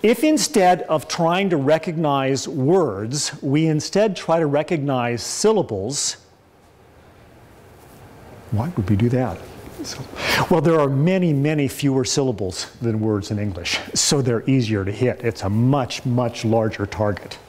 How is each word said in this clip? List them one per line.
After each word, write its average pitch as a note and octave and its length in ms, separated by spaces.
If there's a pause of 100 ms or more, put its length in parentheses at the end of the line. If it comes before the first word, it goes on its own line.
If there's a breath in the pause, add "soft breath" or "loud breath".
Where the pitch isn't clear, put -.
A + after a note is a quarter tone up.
If A#3 220
instead G#3 580
of D3+ 260
trying F3+ 420
to E3+ 60
recognize C#3+ 920
words, C3+ 920
we D3 240
instead F3+ 500
try E3 240
to D#3+ 60
recognize C#3 760
syllables, C#3+ 960 (2250)
why A2+ 260
would F#2+ 140
we G#2 60
do A#2 140
that? A#2+ 280 (440)
So, - 160 (520 loud breath)
well, E3+ 100
there E3 180
are C#3+ 120
many, E3+ 420
many C#3+ 340
fewer C3 380
syllables A2 680 (120)
than A2 180
words G#2+ 300
in G#2 80
English, G2+ 400 (160)
so - 260
they're A#2+ 300
easier A2 340
to G2 80
hit. A#2+ 300
It's A#2 200
a F#2+ 60
much, B2 560
much B2 400
larger A2 400
target. - 540 (100)